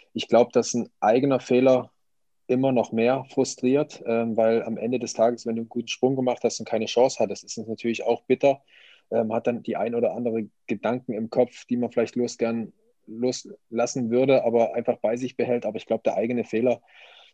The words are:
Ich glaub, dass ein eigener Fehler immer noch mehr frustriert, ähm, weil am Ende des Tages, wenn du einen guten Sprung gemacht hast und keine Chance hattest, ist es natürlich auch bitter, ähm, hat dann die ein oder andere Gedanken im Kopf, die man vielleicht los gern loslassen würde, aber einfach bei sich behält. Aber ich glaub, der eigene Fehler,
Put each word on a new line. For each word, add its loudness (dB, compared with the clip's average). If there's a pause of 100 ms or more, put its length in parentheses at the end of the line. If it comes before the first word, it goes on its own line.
(140)
Ich -8
glaub, 4
dass 0
ein -2 (140)
eigener 2
Fehler 2 (560)
immer 2
noch 0
mehr 0
frustriert, -2
ähm, -2
weil 2
am -6
Ende -4
des -8
Tages, 0
wenn -4
du -4
einen -16
guten -6
Sprung 0
gemacht -2
hast -2
und -12
keine -2
Chance 2
hattest, -2
ist -14
es -10
natürlich -4
auch 0
bitter, 2 (480)
ähm, 0
hat -2
dann -2
die -4
ein -2
oder 0
andere -4 (200)
Gedanken -4
im -6
Kopf, 0
die -4
man -2
vielleicht -2
los -2
gern -4 (360)
loslassen -4
würde, 4
aber 2
einfach -2
bei -2
sich -8
behält. -2
Aber -6
ich -14
glaub, -2
der 0
eigene -2
Fehler, 0 (520)